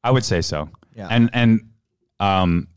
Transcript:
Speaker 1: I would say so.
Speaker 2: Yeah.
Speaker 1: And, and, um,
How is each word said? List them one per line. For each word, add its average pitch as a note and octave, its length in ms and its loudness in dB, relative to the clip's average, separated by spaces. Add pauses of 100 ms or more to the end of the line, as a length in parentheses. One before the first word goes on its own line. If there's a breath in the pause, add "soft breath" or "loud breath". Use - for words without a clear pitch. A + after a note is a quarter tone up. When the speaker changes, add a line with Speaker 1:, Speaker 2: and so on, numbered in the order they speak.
Speaker 1:
I A#2+ 80 -2
would B2+ 140 2
say F2 180 -2
so. D#2 280 -8 (220)
Speaker 2:
Yeah. G#2 160 -16
Speaker 1:
And, A#2 240 2
and, A#2 360 0 (500)
um, F#2 480 0 (100)